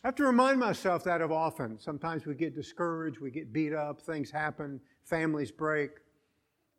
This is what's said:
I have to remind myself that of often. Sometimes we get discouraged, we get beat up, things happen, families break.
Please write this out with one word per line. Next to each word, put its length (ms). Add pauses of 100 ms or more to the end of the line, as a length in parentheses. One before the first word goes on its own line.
I 40
have 80
to 100
remind 340
myself 440
that 180
of 100
often. 480
Sometimes 460
we 100
get 200
discouraged, 640
we 120
get 200
beat 220
up, 260
things 300
happen, 500 (240)
families 480
break. 380 (880)